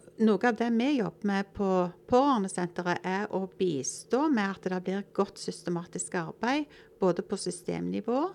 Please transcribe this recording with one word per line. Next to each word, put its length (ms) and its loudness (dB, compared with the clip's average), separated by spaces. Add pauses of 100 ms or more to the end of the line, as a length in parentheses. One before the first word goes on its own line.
(180)
noe 280 4
av 80 2
det 180 0
vi 260 2
jobber 240 -4
med 300 -2
på 400 2 (140)
pårørendesenteret 960 2
er 240 -2
å 200 -4 (100)
bistå 760 0
med 180 2
at 120 -8
det 220 -4
blir 200 -4 (100)
godt 240 0
systematisk 800 -6
arbeid, 500 -2 (340)
både 240 2
på 140 -6
systemnivå, 960 -4